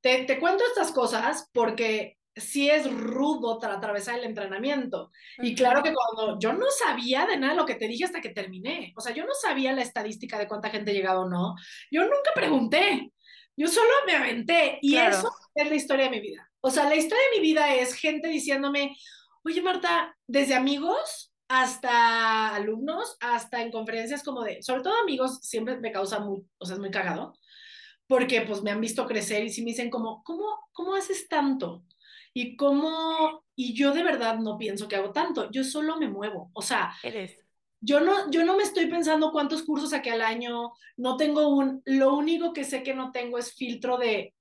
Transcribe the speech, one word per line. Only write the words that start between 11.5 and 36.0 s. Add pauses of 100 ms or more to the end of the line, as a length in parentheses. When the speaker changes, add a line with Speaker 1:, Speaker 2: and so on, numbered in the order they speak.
Speaker 1:
yo
nunca
pregunté, (460)
yo
solo (180)
me
aventé,
y
Speaker 2:
Claro.
Speaker 1:
eso (260)
es
la
historia
de
mi
vida, (120)
o
sea,
la
historia
de
mi
vida
es
gente
diciéndome, (480)
"Oye,
Marta", (120)
desde
amigos (160)
hasta
alumnos,
hasta
en
conferencias
como
de,
sobre
todo
amigos,
siempre
me
causa
muy, (160)
o
sea,
es
muy
cagado, (720)
porque,
pues,
me
han
visto
crecer
y
sí
me
dicen
como,
"¿Cómo, (280)
cómo
haces
tanto? (500)
¿Y
cómo?". (120)
Y
yo
de
verdad
no
pienso
que
hago
tanto,
yo
solo
me